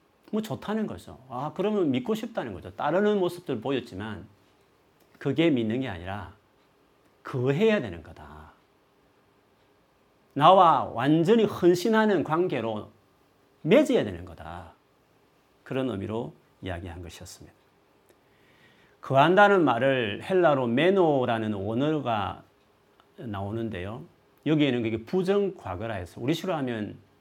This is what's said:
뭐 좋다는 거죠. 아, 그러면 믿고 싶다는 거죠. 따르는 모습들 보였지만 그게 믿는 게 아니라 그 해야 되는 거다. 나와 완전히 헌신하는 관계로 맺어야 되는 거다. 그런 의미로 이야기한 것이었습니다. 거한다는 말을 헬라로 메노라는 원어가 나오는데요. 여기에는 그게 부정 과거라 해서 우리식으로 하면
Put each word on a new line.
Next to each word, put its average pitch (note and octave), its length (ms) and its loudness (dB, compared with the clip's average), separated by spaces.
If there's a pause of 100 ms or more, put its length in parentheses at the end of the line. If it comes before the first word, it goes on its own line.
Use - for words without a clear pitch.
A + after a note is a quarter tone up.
(320)
뭐 G#3+ 80 -2
좋다는 G#3+ 460 -6
거죠. F#2 320 -14 (100)
아, C3+ 260 -8
그러면 F#3+ 360 0
믿고 B2+ 240 -2
싶다는 F#3+ 400 -8
거죠. F2+ 200 -14
따르는 G3+ 440 0
모습들 E3+ 420 -4
보였지만 A2 640 -6 (920)
그게 C#3+ 320 0
믿는 A#2 300 0
게 C3 80 -6
아니라 F#2 460 -10 (880)
그 C3 300 -2
해야 G#3 280 2
되는 F2 220 -10
거다. D2+ 360 -20 (2000)
나와 D#3+ 460 8
완전히 D#3+ 580 4
헌신하는 G3 800 4
관계로 C3+ 720 -4 (680)
맺어야 G3+ 420 4
되는 F2+ 200 -8
거다. E2+ 480 -16 (920)
그런 C3 260 -4
의미로 G#2+ 420 -6 (300)
이야기한 F2 400 -10
것이었습니다. - 500 -20 (1500)
거한다는 F#3 640 6
말을 B2 580 0
헬라로 D3+ 460 2
메노라는 B2+ 880 2
원어가 A2+ 880 -4 (720)
나오는데요. G2+ 880 -8 (420)
여기에는 C#3+ 360 2
그게 A2+ 220 -4
부정 F#3+ 520 -2
과거라 G2+ 380 -10
해서 F2+ 260 -10
우리식으로 E3 340 -4
하면 A2+ 420 -6 (240)